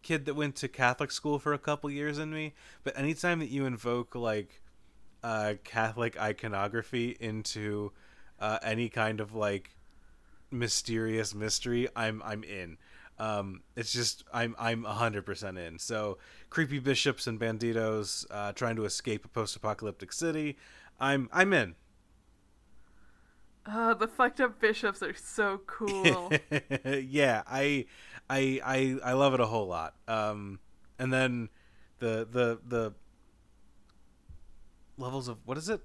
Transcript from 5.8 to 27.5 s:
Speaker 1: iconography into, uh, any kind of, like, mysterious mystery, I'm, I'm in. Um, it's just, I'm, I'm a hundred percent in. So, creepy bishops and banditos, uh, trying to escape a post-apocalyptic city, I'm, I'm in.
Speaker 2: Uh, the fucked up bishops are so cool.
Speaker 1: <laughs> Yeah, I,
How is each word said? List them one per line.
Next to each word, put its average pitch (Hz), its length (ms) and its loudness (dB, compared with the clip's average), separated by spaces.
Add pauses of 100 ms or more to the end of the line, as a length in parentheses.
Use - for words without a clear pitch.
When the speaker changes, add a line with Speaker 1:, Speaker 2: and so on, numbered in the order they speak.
Speaker 1:
iconography 107 1000 -2
into, 104 720 -4 (480)
uh, 107 240 0
any 113 240 0
kind 110 320 0
of, 104 120 -6
like, 104 440 -2 (760)
mysterious 113 840 0
mystery, 120 580 0
I'm, 110 300 -2
I'm 107 180 -6
in. 87 360 -10 (420)
Um, 101 400 -2 (160)
it's 113 160 -4
just, 120 400 -2
I'm, 117 260 -2
I'm 117 280 -2
a 107 80 -4
hundred 107 320 0
percent 95 320 -6
in. 82 200 -10
So, 107 380 -4 (320)
creepy 143 300 0
bishops 131 480 2
and 113 120 -4
banditos, 110 920 0
uh, 104 220 -4
trying 117 240 -2
to 110 100 -2
escape 104 400 -2
a - 20 -16
post-apocalyptic 107 840 -4
city, 156 420 -2 (420)
I'm, 135 320 2
I'm 190 220 6
in. 107 220 4 (1900)
Speaker 2:
Uh, 226 260 4
the 226 160 2
fucked - 320 4
up 247 180 4
bishops 214 440 2
are 180 120 -4
so 202 520 -2
cool. 185 680 4 (300)
Speaker 1:
<laughs> - 240 -4
Yeah, 135 600 4
I, 139 380 2 (460)